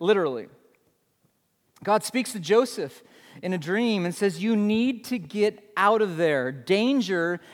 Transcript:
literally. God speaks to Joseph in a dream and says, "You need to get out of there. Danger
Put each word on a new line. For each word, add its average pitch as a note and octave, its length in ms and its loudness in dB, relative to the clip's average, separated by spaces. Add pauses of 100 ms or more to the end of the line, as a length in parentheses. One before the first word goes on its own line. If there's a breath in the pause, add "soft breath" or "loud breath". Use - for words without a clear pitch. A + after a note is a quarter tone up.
literally. E3 480 0 (1400)
God G#3 200 2
speaks - 280 -4
to G#3 80 -10
Joseph G3 600 0 (400 loud breath)
in F#3 100 -4
a F#3 60 -2
dream G3 460 0
and F3 100 -4
says, F#3 280 -2
"You A3 140 2
need A3 500 0
to B3+ 120 -4
get G#3 580 -4
out G#3 240 4
of F#3 160 -2
there. C#3+ 360 0
Danger F3+ 880 0 (140 loud breath)